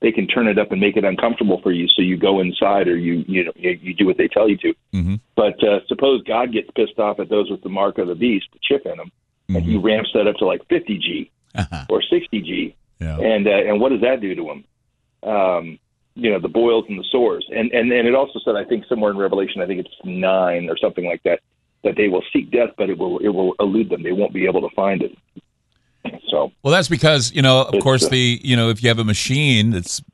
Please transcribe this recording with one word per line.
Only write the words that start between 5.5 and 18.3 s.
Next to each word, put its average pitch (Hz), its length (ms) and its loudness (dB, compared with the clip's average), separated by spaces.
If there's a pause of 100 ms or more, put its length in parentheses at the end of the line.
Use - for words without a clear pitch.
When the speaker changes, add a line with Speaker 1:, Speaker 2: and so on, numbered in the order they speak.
Speaker 1:
uh, 101 220 4
suppose 131 380 0
God 117 280 -2
gets 107 240 -4
pissed 110 220 -2
off 104 220 0
at 90 100 -6
those 104 200 0
with 95 120 -8
the 95 80 -10
mark 98 260 -2
of 92 120 -2
the 87 60 -4
beast, 104 380 -2
the - 100 -20
chip - 220 0
in 82 160 -8
'em, 85 100 -16 (380)
and 87 160 -2
he 95 120 0
Speaker 2:
Mm-hmm. 95 100 0
Speaker 1:
ramps 107 260 0
that 104 140 2
up 101 100 0
to, - 80 -2
like, 92 240 0
fifty 110 300 -2
G 80 320 -6 (240)
Speaker 2:
<laughs> 82 340 -6
Speaker 1:
or - 140 0
sixty 170 400 -2
G, 85 320 -6 (260)
Speaker 2:
Yeah. 80 180 -6
Speaker 1:
and, 107 280 2
uh, 107 40 4
and 104 300 2
what 131 120 2
does 104 100 0
that 123 180 2
do 98 140 -6
to 80 160 -8
'em? 73 140 -14 (580)
Um, 92 560 -2 (380)
you 117 140 0
know, 98 80 0
the 85 100 -4
boils 113 420 2
and 98 80 -8
the 90 120 -10
sores. 110 400 0
And, 113 220 -2
and, 120 180 2
and 120 160 2
it 120 80 4
also 135 300 0